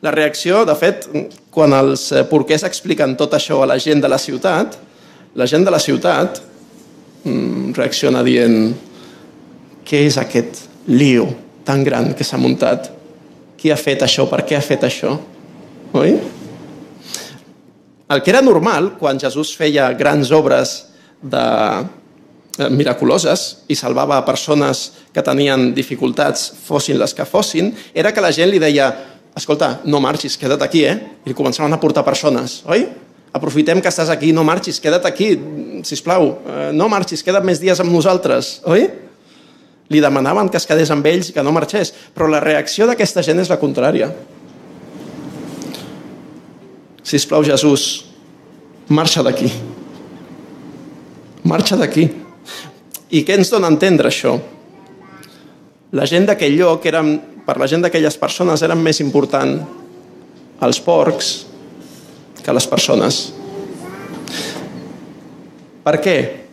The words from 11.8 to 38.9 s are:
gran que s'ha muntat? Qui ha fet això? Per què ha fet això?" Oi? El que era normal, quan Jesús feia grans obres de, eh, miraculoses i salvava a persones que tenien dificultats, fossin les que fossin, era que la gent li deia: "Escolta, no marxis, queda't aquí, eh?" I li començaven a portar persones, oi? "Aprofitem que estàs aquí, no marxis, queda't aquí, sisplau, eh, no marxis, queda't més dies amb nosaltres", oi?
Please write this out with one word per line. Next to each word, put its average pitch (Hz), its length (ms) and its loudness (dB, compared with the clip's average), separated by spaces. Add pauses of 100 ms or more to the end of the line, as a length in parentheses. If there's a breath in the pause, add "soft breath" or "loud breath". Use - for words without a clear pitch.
gran 127 300 2
que 127 100 -6
s'ha - 140 -6
muntat? 127 540 0 (680)
Qui 156 140 0
ha 143 40 2
fet 139 280 -2
això? 135 260 2
Per 135 160 -2
què 151 100 -2
ha 143 60 0
fet 139 220 0
això?" - 340 -2 (760)
Oi? 143 260 2 (1900 loud breath)
El 143 140 0
que - 80 0
era 247 120 6
normal, 175 580 2
quan 139 200 -2
Jesús 143 380 -4
feia 143 360 2
grans 143 380 2
obres 135 540 2 (340 soft breath)
de, 131 220 -2 (1160)
eh, 135 100 0
miraculoses 139 1000 0
i 143 80 -2
salvava 135 420 0
a 123 80 0
persones 139 680 0 (200 loud breath)
que - 120 -2
tenien 135 500 2
dificultats, 131 800 -2 (100)
fossin 147 360 -2
les - 140 0
que - 120 -6
fossin, 202 480 -2 (220 loud breath)
era 208 180 0
que 214 80 0
la 175 100 2
gent 170 200 2
li 190 80 4
deia: 143 340 2 (420 loud breath)
"Escolta, 147 500 -2
no 147 140 2
marxis, 139 380 -2
queda't 135 240 -2
aquí, 147 240 2
eh?" 165 120 0 (280)
I 143 40 -8
li 123 60 -6
començaven 143 380 -2
a 160 60 -2
portar 147 260 2
persones, 131 600 -2
oi? 220 220 0 (460)
"Aprofitem 151 480 0
que 185 80 0
estàs 165 200 -2
aquí, 160 240 2
no 160 100 4
marxis, 170 360 0
queda't 170 260 0
aquí, 185 320 2 (460)
sisplau, 156 640 0
eh, 147 260 -6
no 165 160 2
marxis, 185 340 -2
queda't 185 220 0
més 175 140 0
dies 180 200 2
amb 175 120 0
nosaltres", 170 720 0
oi? 220 240 4 (1000 soft breath)